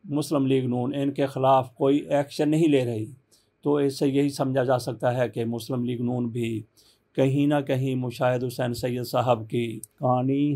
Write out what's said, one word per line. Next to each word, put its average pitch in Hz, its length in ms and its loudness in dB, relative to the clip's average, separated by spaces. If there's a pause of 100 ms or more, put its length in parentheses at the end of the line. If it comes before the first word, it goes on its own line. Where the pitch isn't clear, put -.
مسلم 147 420 -2
لیگ 131 200 2
نون 123 300 -2
ان 139 160 -2
کے 139 140 0
خلاف 131 480 2
کوئی 139 240 2
ایکشن 143 520 0
نہیں 156 180 4
لے 135 180 4
رہی، 110 200 -4 (560)
تو 147 140 0
اس 139 240 0
سے 151 80 2
یہی 139 220 2
سمجھا 135 340 0
جا 127 160 2
سکتا 123 380 -2
ہے 123 120 0
کہ 117 160 -4
مسلم 120 400 -4
لیگ 120 160 -4
نون 123 260 -2
بھی 113 340 -4 (540)
کہیں 139 320 4
نہ 147 200 2
کہیں 135 280 0
مشاہد 123 480 0
حسین 123 300 -4
سید 123 300 -4
صاحب 120 460 0
کی 120 300 -2 (200)
کہانی 135 560 2